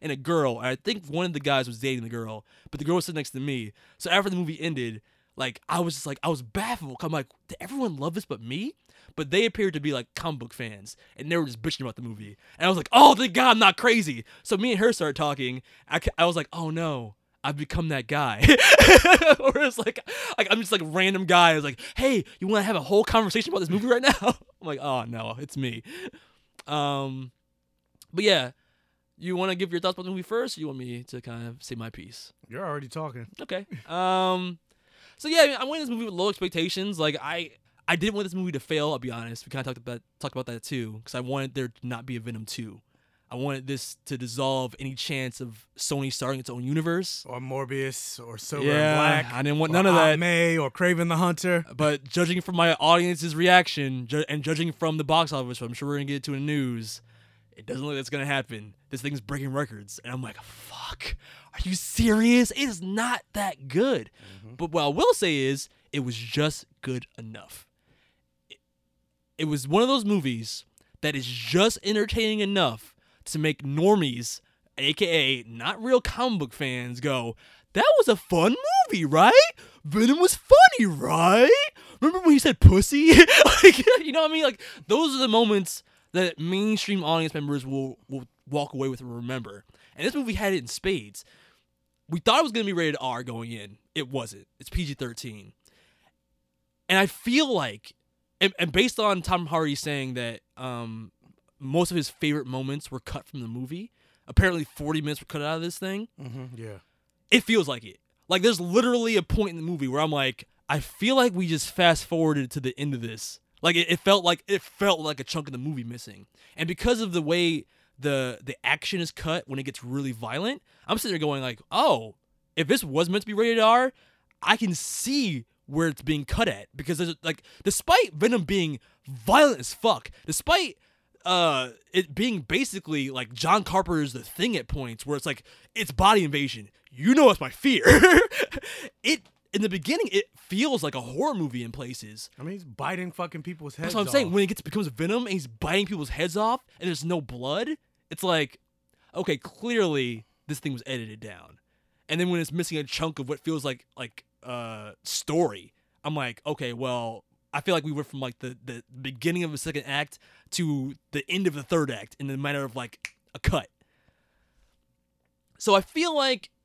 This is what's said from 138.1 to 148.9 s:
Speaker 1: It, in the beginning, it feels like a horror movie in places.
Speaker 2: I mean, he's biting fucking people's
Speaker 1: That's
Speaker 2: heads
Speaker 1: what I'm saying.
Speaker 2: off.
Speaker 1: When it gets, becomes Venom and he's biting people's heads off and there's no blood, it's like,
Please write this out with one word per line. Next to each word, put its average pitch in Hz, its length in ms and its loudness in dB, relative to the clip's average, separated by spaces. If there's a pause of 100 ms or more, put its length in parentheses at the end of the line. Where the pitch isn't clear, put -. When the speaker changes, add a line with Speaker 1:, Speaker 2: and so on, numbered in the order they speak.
Speaker 1:
It, 214 200 0 (320)
in 202 80 0
the 214 80 0
beginning, 208 420 -2
it 196 140 0 (100)
feels 233 480 -2
like 135 120 -4
a 127 60 -6
horror 160 320 -4
movie 127 300 -4
in 117 80 -12
places. 120 640 -14
Speaker 2:
I 131 60 -16
mean, 165 100 -12
he's 185 120 -18
biting 170 460 -8
fucking 165 320 -10
people's 160 320 -14
Speaker 1:
That's 160 100 -10
Speaker 2:
heads 180 100 -6
Speaker 1:
what 214 60 0
I'm 202 80 -2
saying. 247 180 2
Speaker 2:
off. 170 60 -4
Speaker 1:
When 202 100 4
it 185 40 2
gets, - 140 -6
becomes 180 260 -4
Venom 170 360 -2
and 208 80 -6
he's 160 160 -6
biting 160 380 -2
people's 160 240 -8
heads 165 260 -4
off 220 300 -2 (120)
and 175 100 -6
there's 151 180 -4
no 170 160 -2
blood, 135 480 -6 (400)
it's - 120 -12
like, 165 380 0 (540)